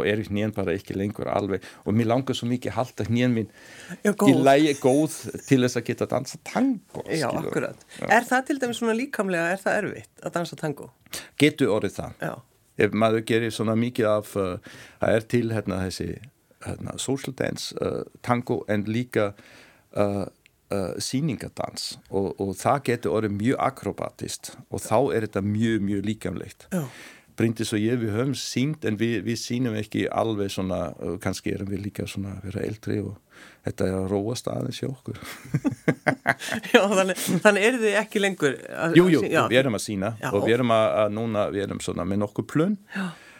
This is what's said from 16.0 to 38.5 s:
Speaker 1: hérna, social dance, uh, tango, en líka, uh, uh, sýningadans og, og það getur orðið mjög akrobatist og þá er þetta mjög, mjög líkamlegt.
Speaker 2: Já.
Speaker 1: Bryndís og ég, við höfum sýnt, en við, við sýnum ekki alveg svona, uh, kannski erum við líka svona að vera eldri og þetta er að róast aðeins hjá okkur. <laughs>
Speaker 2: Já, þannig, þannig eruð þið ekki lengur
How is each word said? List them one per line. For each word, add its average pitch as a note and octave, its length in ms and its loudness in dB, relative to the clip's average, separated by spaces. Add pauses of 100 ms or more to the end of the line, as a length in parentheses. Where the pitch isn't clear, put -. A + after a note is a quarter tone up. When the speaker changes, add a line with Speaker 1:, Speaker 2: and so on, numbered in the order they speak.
Speaker 1:
hérna, - 380 -10
social C3+ 360 -4
dance, - 400 -4
uh, - 300 -4 (140)
tango, A#2+ 460 -2
en G#2 200 -2
líka, A2 480 -2 (600)
uh, G2+ 320 0 (460)
uh, G2 240 -2
sýningadans - 1120 -6
og, F#2+ 340 -2
og G2 180 -2
það B2+ 280 2
getur A2 280 0
orðið G#2 220 0
mjög G#2+ 240 0
akrobatist - 1040 -6
og - 180 -8
þá - 160 0 (120)
er G#2+ 180 0
þetta G#2 180 -4
mjög, G#2+ 380 0
mjög G2 240 -2
líkamlegt. - 640 -6
Speaker 2:
Já. E3 180 -4 (440)
Speaker 1:
Bryndís A2+ 420 0
og G#2+ 80 0
ég, A2+ 160 2
við F#2 160 -2
höfum B2+ 220 0
sýnt, - 500 -2
en G#2+ 120 0
við, A#2 240 0
við A2+ 160 -2
sýnum A#2+ 400 -2
ekki G#2+ 300 -2
alveg G2+ 440 0
svona, F#2 300 -2 (120)
uh, - 240 -6
kannski G2 360 -4
erum G2 160 -6
við G2 120 -6
líka G2+ 260 -6
svona G2 280 -8
að F#2+ 100 -12
vera G2+ 200 -6
eldri G#2+ 360 -4
og G2+ 140 -6 (460)
þetta - 260 -2
er F#2 100 0
að F#2+ 120 -2
róast G#2 400 -2
aðeins B2 320 -4
hjá B2 80 -4
okkur. - 320 -10
<laughs> - 640 -4 (840)
Speaker 2:
Já, A#3 160 6
þannig, F#3+ 420 2 (120)
þannig G3+ 300 6
eruð A#3+ 180 2
þið G3+ 140 2
ekki G#3+ 240 -2
lengur F3 340 2 (100)